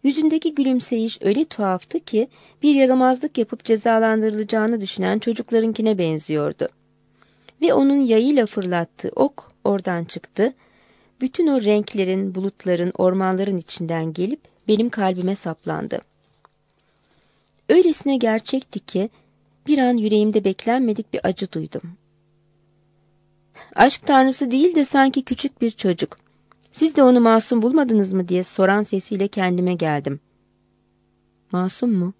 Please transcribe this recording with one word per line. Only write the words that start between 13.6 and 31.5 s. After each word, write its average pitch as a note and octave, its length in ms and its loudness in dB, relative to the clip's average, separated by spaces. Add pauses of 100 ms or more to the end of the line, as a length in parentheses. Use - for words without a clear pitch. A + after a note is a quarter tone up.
gelip F#3+ 280 -6 (280)
benim A3 220 0
kalbime F#3+ 460 -2
saplandı. - 640 -8 (1700)
Öylesine D#4 480 2
gerçekti A3+ 600 -4
ki, G3 320 -6 (560)
bir D4 120 2
an B3 180 2
yüreğimde G#3+ 480 2
beklenmedik A3+ 680 -2
bir - 120 -6
acı F#3 280 -4
duydum. D#3+ 300 -10 (1900)
"Aşk - 320 2
tanrısı C4 440 2
değil D4+ 240 2
de D4 100 4
sanki C4+ 380 2
küçük - 400 -6
bir A#3 80 0
çocuk. - 460 -4 (540)
Siz D#4 260 0
de D4 60 6
onu B3 180 8
masum A3+ 420 4
bulmadınız A3+ 500 2
mı?" F#3 160 -2
diye F3+ 160 0
soran G3 380 0
sesiyle G3 460 -4
kendime F3+ 460 -2
geldim. D3 460 -4 (1300)